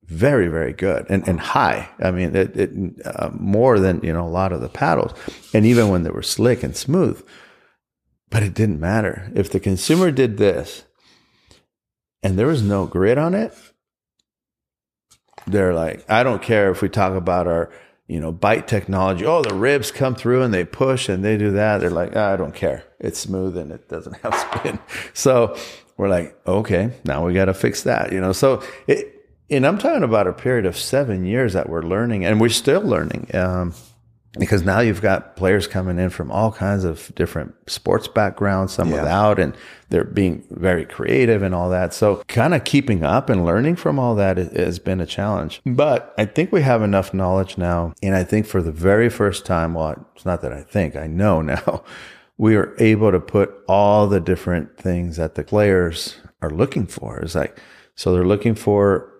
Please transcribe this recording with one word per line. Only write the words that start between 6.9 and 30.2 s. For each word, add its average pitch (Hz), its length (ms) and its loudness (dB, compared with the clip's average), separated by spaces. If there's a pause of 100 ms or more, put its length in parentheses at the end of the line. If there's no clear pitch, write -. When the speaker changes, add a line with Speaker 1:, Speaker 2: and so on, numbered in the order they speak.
Speaker 1:
but 107 140 0
it 90 100 -4
didn't 104 240 0
matter. 95 560 -2
If 95 160 0
the 98 80 -2
consumer 156 540 2
did 127 240 0
this 95 480 -2 (1400)
and 95 160 0
there 113 80 2
was 147 160 2
no 101 240 0
grit 104 320 2
on 170 160 0
it, 220 180 -2 (1900)
they're 92 280 2
like, 82 360 -4
I 113 120 4
don't 120 200 0
care 104 280 2
if 92 120 -2
we 98 60 0
talk 95 260 0
about 90 320 0
our, 85 240 -2 (380)
you 82 120 -6
know, 80 120 -6
bite 101 360 0
technology. 95 560 -2
"Oh, 160 180 2
the 101 120 -2
ribs 123 360 0
come 131 240 -2
through 123 280 0
and 117 120 0
they 90 100 0
push 131 440 -2
and 95 160 -2
they 107 120 2
do 104 160 0
that." 104 260 0
They're 87 120 0
like, 85 260 -4
"I 101 200 0
don't 78 180 -6
care. 78 300 -4 (160)
It's - 180 -8
smooth 95 380 -6
and 78 160 -10
it - 160 -20
doesn't - 280 -12
<laughs> - 60 -20
have 113 120 -4
spin." - 440 -6 (340)
So 120 440 2 (400)
we're 98 120 -2
like, 87 280 0 (100)
"Okay, 98 440 0 (140)
now 76 220 -2
we 87 80 0
gotta 95 200 2
fix - 280 -2
that," - 300 -2
you 95 80 -2
know? 92 120 0
So 131 300 2 (240)
it, - 260 0 (380)
and 135 160 2
I'm 196 120 2
talking 277 260 0
about 110 240 2